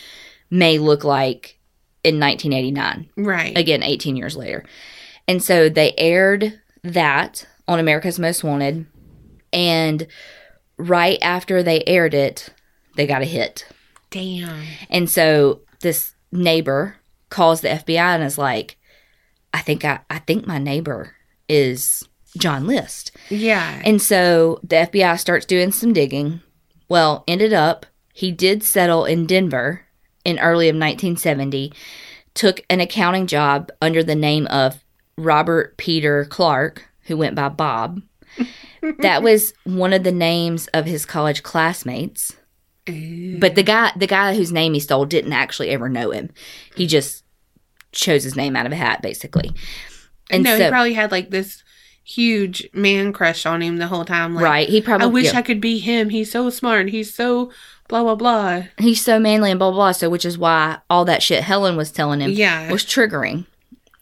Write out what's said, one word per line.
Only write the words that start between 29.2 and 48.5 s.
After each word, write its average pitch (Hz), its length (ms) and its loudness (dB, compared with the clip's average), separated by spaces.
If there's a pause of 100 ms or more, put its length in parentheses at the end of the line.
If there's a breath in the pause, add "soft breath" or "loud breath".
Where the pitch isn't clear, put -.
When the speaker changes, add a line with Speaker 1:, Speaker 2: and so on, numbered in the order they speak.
Speaker 1:
Denver 160 600 -2 (400)
in 170 140 -2
early 170 300 4
of 156 60 2
nineteen 160 420 -2
seventy, 139 540 -2 (600 loud breath)
took - 360 0
an 185 120 2
accounting 185 460 0
job 143 440 0 (100)
under 165 220 2
the 156 120 -2
name 151 320 0
of 135 360 0 (340)
Robert 160 600 2
Peter 147 480 0
Clark, 147 640 -2 (160)
who 160 140 -6
went 156 180 -2
by 143 140 -2
Bob. 147 520 -4 (360 loud breath)
Speaker 2:
<laughs> 247 60 -2 (560 loud breath)
Speaker 1:
That 180 240 0
was 214 300 4 (100)
one 185 300 0
of 190 100 2
the 185 80 2
names 170 640 0
of 160 120 0
his 160 200 -6
college 151 360 -2
classmates. 160 920 -4 (540)
Speaker 2:
Ooh. 170 500 -10
Speaker 1:
But 180 160 2
the 196 80 4
guy, 220 320 2
the 185 120 -2
guy 196 280 2
whose 175 160 0
name 160 220 0
he 143 80 0
stole 143 240 0
didn't 156 260 0
actually 135 380 -2
ever 127 180 -4
know 120 240 -4
him. - 200 -8 (440 loud breath)
He 185 100 -2
just 151 380 0 (720)
chose 143 320 0
his 131 100 -8
name 135 220 -4